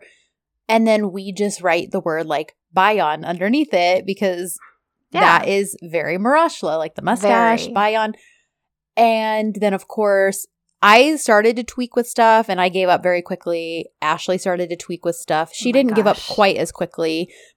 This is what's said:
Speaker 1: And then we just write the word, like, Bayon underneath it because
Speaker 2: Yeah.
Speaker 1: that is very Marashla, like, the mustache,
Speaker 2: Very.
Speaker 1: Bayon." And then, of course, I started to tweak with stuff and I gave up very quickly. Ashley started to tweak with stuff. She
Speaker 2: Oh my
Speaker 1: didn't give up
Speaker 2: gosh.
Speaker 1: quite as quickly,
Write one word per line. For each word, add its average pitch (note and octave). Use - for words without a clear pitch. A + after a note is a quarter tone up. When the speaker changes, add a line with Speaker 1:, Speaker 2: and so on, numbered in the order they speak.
Speaker 1:
And A3+
then G#3+
we G3
just G3+
write F3
the F#3+
word, D#3+
like, D#3
Bayon F3+
underneath G#3
it F3+
because F#3+
Speaker 2:
Yeah. -
Speaker 1:
that -
is G3
very E3
Marashla, A3+
like, D#3+
the -
mustache, A3+
Speaker 2:
Very. A#3
Speaker 1:
Bayon." G#3+
And A3
then, G3+
of F#3+
course, G3
I B3+
started A3+
to A#3+
tweak A#3+
with A#3+
stuff A3+
and F#3
I F3+
gave F#3
up F3
very F3+
quickly. E3
Ashley E3
started F3+
to F3
tweak -
with E3+
stuff. D#3+
She -
Speaker 2:
Oh -
my -
Speaker 1:
didn't B3+
give G#3
up G3+
Speaker 2:
gosh. -
Speaker 1:
quite G3
as E3
quickly, E3